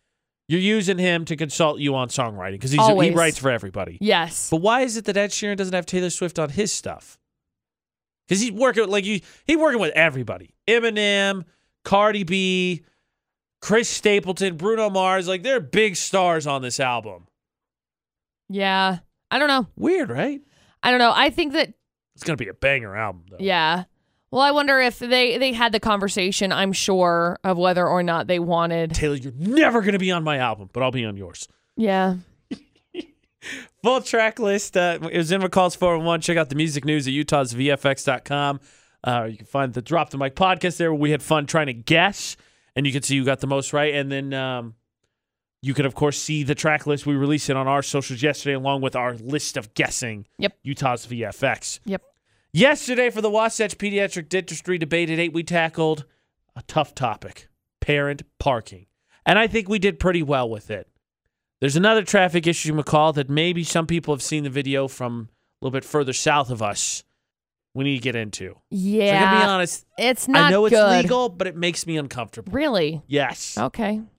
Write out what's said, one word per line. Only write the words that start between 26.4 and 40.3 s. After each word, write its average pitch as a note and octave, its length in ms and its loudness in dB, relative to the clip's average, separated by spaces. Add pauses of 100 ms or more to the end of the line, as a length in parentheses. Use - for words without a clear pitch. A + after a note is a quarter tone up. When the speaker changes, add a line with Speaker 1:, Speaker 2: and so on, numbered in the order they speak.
Speaker 2:
I'm G3 200 0
sure, F3 720 2
of F#3 140 0
whether F3+ 300 2
or F3+ 140 2
not E3 260 0
they F3+ 120 0
wanted E3+ 540 0
Speaker 1:
Taylor, D3 220 0
you're C3 200 -8
never A#3 460 4
gonna G3 180 0
be F#3 120 0
on F3 120 -2
my D3+ 140 0
album, A2 340 -2
but B2 120 -4
I'll B2+ 80 0
be A#2+ 140 -4
on G#2 120 -8
yours. F#2 300 -14 (280)
Speaker 2:
Yeah. F#3+ 400 2 (340)
Speaker 1:
<laughs> - 1300 -16
Full B3 180 2
track A3 380 0
list. G3+ 380 0
Uh, F3 220 2 (120)
it E3+ 60 -2
was E3 140 0
in G3 100 2
McCall's F3+ 340 2
four F3 220 2
one D#3+ 80 -2
one. E3+ 160 0
Check E3+ 160 0
out D#3 120 0
the C3+ 60 -6
music D3 300 -2
news D3 220 0
at C3 60 -2
utahs C#3+ 400 0
V C3+ 180 0
F C#3 140 0
X C#3 180 0
dot C3 220 -2
com. C#3+ 340 -2 (440)
Uh, A#2+ 280 -2
you G#2+ 60 -14
can A2 100 -20
find C3+ 260 -2
the B2 80 -6
Drop D#3 300 -2
the C#3 80 -10
Mic C#3 160 -4